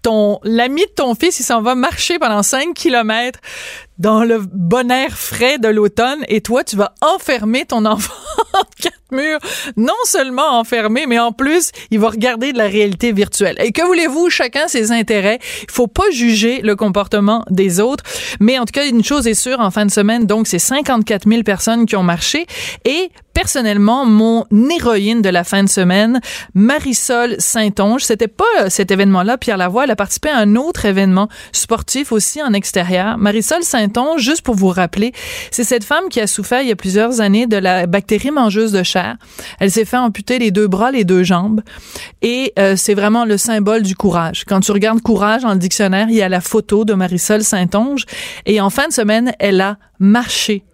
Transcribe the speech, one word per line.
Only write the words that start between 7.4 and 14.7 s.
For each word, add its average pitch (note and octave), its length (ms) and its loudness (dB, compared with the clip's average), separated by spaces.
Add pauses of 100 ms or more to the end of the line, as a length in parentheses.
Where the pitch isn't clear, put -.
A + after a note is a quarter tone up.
ton A#3 200 -2
enfant G#3+ 300 -2 (200)
<laughs> - 200 -6
entre - 160 0 (100)
quatre - 140 -6 (160)
murs. » D4 300 -4 (360)
Non A#3+ 160 0 (120)
seulement C4+ 560 0
enfermé, A#3 480 -2
mais A#3 100 2
en A#3 140 0
plus, D4 400 0 (180)
il A3+ 80 2
va A3 120 2
regarder A#3 420 -2
de B3 60 -4
la G#3+ 100 2
réalité G3+ 420 0
virtuelle. G3 480 0
Et A#3 140 0
que D#4+ 120 0
voulez-vous, E4+ 460 2
chacun C#4 380 -2
ses A3+ 240 0